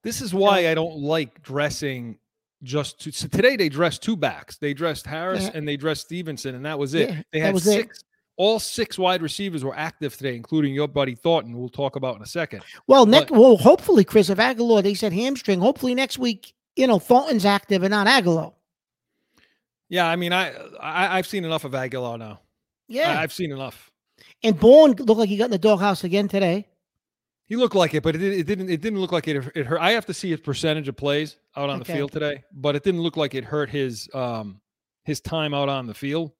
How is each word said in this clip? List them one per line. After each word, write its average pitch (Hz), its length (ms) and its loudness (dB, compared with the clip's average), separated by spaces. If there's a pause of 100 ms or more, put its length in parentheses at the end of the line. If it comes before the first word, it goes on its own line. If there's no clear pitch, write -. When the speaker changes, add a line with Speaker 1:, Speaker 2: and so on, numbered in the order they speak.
Speaker 1:
This 233 180 -8
is 196 120 -8
why 196 280 4
Speaker 2:
Yeah. 165 100 2
Speaker 1:
I - 40 0
don't 160 240 -4
like 151 420 -4
dressing 135 800 -6 (420)
just 135 400 -8
two, 151 100 -12
so - 160 -10
today 240 300 2
they 185 100 0
dressed 151 360 -2
two 226 120 -2
backs. 143 420 -6
They 147 160 -6
dressed 147 320 -6
Harris 180 380 -6
Speaker 2:
Yeah. - 100 -6
Speaker 1:
and 151 140 -8
they 147 80 -4
dressed 143 280 -6
Stevenson, 156 520 -10
and 131 100 -14
that 151 120 -8
was 139 160 -6
it. 196 160 0
Speaker 2:
Yeah, 160 120 -8 (120)
Speaker 1:
They 156 60 -2
Speaker 2:
that 160 80 -2
Speaker 1:
had 196 60 0
Speaker 2:
was 180 140 0
it. 214 40 4
Speaker 1:
six, 220 320 -2 (340)
all 208 220 2
six - 380 -6
wide 185 240 0
receivers 165 420 -6
were 135 120 -6
active 151 420 -8
today, 131 180 -6
including 139 380 -2
your 147 140 -2
buddy 139 280 -2
Thornton, 120 420 -2
we'll 123 120 -8
talk 139 260 -6
about 131 200 -6
in 104 80 -20
a - 40 -18
second. 151 360 -8 (240)
Speaker 2:
Well, 262 180 8
next, - 240 6
Speaker 1:
But 254 100 6
Speaker 2:
well, 233 180 10
hopefully, 311 460 6
Chris, 196 260 4
if 190 80 -2
Agholor, 233 440 2
they 202 120 0
said 190 200 -4
hamstring, 220 460 -2
hopefully 254 360 0
next 262 220 -4
week, 240 360 -6 (220)
you 262 120 2
know, 208 120 4
Thornton's 247 460 2
active 202 380 2
and 196 80 0
not 208 160 2
Agholor. 175 460 2 (1400)
Speaker 1:
Yeah, 175 180 0
I 165 80 0
mean, 175 180 -2
I, 180 180 -2 (280)
I, 180 380 -2
I've 185 100 -2
seen 190 180 -6
enough 160 200 -4
of 131 80 -10
Agholor 127 440 -8
now. 107 220 -16 (480)
Speaker 2:
Yeah. 254 320 -2
Speaker 1:
I, 160 40 -2
I've 160 100 -8
seen 165 180 -8
enough. 135 400 -16 (520)
Speaker 2:
And 208 160 2
Bourne 277 340 10
looked 220 260 2
like 208 100 2
he 202 80 -2
got - 80 0
in 240 60 -6
the 196 60 -2
doghouse 196 460 2
again 196 240 0
today. 196 400 -2 (800)
Speaker 1:
He 220 100 -8
looked 240 200 0
like 170 180 2
it, 151 100 0
but 160 120 0
it, 170 80 -4
it 196 240 -2
didn't, 190 220 -4
it 160 120 -4
didn't 208 180 -4
look 180 120 -4
like 165 160 -2
it, 143 260 -4
it 147 120 -4
hurt. 156 140 -4
I 175 120 2
have 226 160 -2
to 180 60 -8
see 180 180 -6
his 156 80 -4
percentage 151 480 -4
of 131 80 -10
plays 147 420 -4 (180)
out 143 140 -6
on 131 120 -8
Speaker 2:
Okay. 143 120 -12
Speaker 1:
the 156 40 -4
field 143 140 -4
today, 147 400 -8
but 143 240 -2
it 143 80 -6
didn't 180 180 0
look 165 160 -4
like 143 180 -2
it 127 80 -6
hurt 147 260 -4
his, 127 440 -6
um, 113 460 -8 (440)
his 147 160 -6
time 151 340 -6
out 143 160 -2
on 135 160 -6
the 110 80 -12
field 151 460 -6